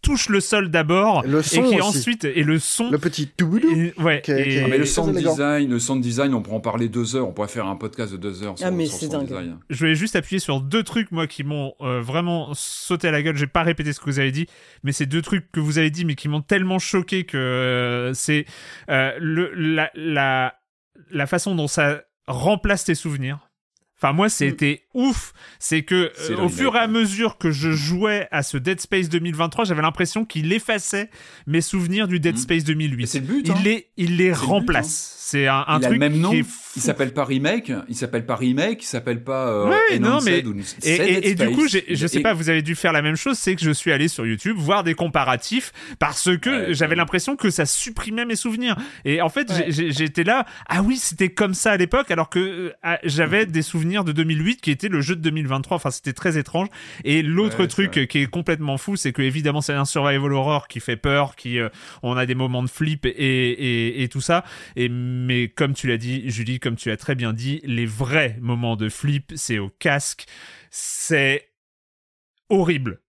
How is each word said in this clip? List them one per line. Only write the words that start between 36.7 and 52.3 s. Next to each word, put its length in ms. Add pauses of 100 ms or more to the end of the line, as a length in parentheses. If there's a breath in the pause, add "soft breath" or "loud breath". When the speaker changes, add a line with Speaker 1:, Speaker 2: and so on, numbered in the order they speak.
Speaker 3:
s'appelle 340
pas 100
remake, 480 (160)
il 60
s'appelle 320
pas 100
remake, 460
il 40
s'appelle 380
pas, 240
euh, 220
Speaker 1:
Ouais, 280
non, 160
Speaker 3:
Enhanced 300
Speaker 1:
mais 20
Speaker 3:
ou, 120
Speaker 1:
et, 40 (180)
Speaker 3:
c'est 160
Speaker 1:
et, 240
Speaker 3:
Dead 40
Speaker 1:
et 100 (120)
du 80
coup, 140
Speaker 3:
Space. 200
Speaker 1:
j'ai, 80
je 100
sais 120
Speaker 3:
Et 40
Speaker 1:
pas, 120
vous 160
avez 100
dû 140
faire 180
la 100
même 140
chose, 220
c'est 160
que 80
je 80
suis 220
allé 160
sur 180
YouTube 320
voir 260
des 100
comparatifs 760 (260 loud breath)
parce 380
que 140 (180)
Speaker 3:
Ouais, 60
Speaker 1:
j'avais 160
Speaker 3:
ouais. 60
Speaker 1:
l'impression 400
que 140
ça 160
supprimait 600
mes 100
souvenirs. 400 (300 loud breath)
Et 160
en 80
fait, 200
Speaker 4:
Ouais. 180
Speaker 1:
j'ai, 40
j'ai, 200
j'étais 320
là, 200 (220 loud breath)
ah 160
oui, 140
c'était 340
comme 240
ça 180
à 60
l'époque, 320
alors 180
que, 120